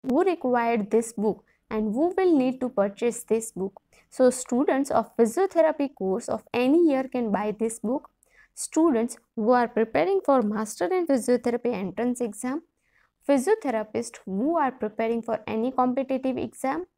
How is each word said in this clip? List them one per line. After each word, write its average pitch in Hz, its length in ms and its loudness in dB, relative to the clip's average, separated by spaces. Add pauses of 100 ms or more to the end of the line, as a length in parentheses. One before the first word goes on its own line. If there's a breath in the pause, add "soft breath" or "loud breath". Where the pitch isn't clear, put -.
Who 262 180 2
required 233 680 0
this 233 220 0
book 202 320 -4 (260)
and 214 240 -4
who 294 120 2 (100)
will 370 220 4
need 254 220 0
to 254 80 -4
purchase 220 600 -2
this 220 240 0
book? 190 280 -8 (300 soft breath)
So 254 200 4
students 269 600 0
of 220 160 2 (100)
physiotherapy 311 760 2
course 190 340 -4
of 214 140 -6 (100)
any 269 360 4
year 262 260 0
can 233 180 -2
buy 202 140 -2 (160)
this 220 160 -4
book। 247 320 -4 (440 soft breath)
Students 254 640 0 (180)
who 220 180 0
are 240 140 4
preparing 269 600 0
for 277 160 4
Master 220 560 -4
in 339 80 -2
Physiotherapy 240 680 0
entrance 226 480 -4
exam, 254 420 -6 (680)
physiotherapist 247 1000 0
who 262 320 0
are 269 120 0
preparing 226 520 -4
for - 240 -4
any 220 260 -2
competitive 254 640 -2
exam. 269 500 -6 (120)